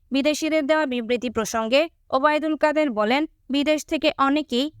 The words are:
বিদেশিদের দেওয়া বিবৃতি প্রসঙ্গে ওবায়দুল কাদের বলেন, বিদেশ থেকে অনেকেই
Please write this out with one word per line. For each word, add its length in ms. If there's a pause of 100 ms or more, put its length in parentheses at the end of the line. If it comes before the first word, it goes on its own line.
(100)
বিদেশিদের 560
দেওয়া 200
বিবৃতি 440
প্রসঙ্গে 580 (220)
ওবায়দুল 460
কাদের 340
বলেন, 360 (240)
বিদেশ 360
থেকে 320
অনেকেই 520 (100)